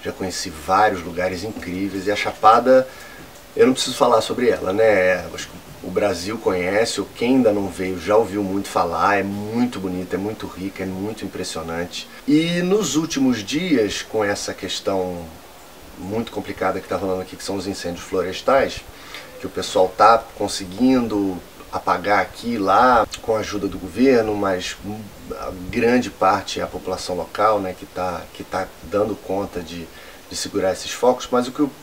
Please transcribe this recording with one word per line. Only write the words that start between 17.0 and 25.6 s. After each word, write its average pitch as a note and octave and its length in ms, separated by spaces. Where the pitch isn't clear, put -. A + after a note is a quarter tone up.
aqui, F#2 120
que - 80
são G2 120
os F#2+ 100
incêndios F2+ 400
florestais, F#2+ 760
que - 80
o - 20
pessoal F#2 480
tá - 260
conseguindo G2+ 1000
apagar F#2+ 500
aqui - 280
e A#2 100
lá, G#2 480
com A2 120
a G#2+ 40
ajuda G2+ 280
do F#2 120
governo, A2 560
mas F#2+ 420
a - 200